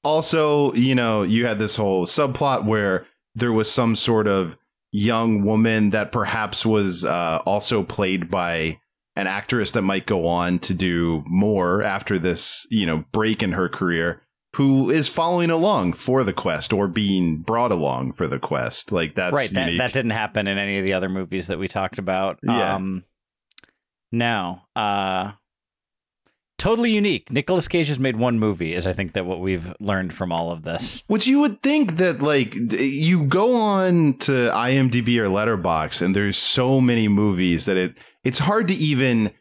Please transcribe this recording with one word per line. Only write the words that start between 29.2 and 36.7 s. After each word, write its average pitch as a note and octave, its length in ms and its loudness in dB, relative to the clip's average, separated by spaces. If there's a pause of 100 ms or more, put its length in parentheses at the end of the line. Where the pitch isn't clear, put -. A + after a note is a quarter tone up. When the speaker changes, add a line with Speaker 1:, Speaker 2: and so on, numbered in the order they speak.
Speaker 2:
what F2+ 160 -4
we've F2+ 380 -4
learned F#2+ 340 -4
from F2+ 180 -6
all E2+ 200 -2
of D#2+ 120 -10
this. - 440 -4
Speaker 1:
Which G#3+ 200 0
you C4+ 120 4
would C4 220 0
think C4+ 360 0
that, E3+ 240 0
like, C#3+ 340 0 (120)
d-, A2 180 0
you D#3 400 2
go G3+ 300 2
on F#3 640 2
to B2 340 2
I A#2+ 180 0
M C3 180 4
D A#2+ 120 2
B A#2+ 180 2
or G#2 80 2
Letterboxd, F#2 760 0
and F#2+ 140 2
there's G2+ 220 2
so C3 420 2